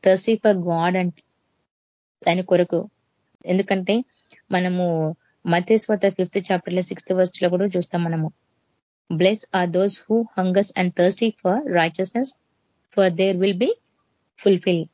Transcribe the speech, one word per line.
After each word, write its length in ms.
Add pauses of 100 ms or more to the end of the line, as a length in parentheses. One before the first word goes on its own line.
Thirsty 380
for 180
God 300
and 180 (1160)
ఆయన 120
కొరకు. 480 (560)
ఎందుకంటే 600 (460)
మనము 640 (300)
మత్తయి 320
సువార్త 320
ఫిఫ్త్ 420
చాప్టర్ 220
లో 80
సిక్స్త్ 320
వర్స్ 300
లో 60
కూడా 160
చూస్తాం 380
మనము. 280 (840)
"Blessed 300
are 340
those 180
who 260
hungers 460 (140)
and 180
thirsty 300
for 380
righteousness, 600 (720)
for 180
there 280
will 140
be 120 (800)
fulfill." 460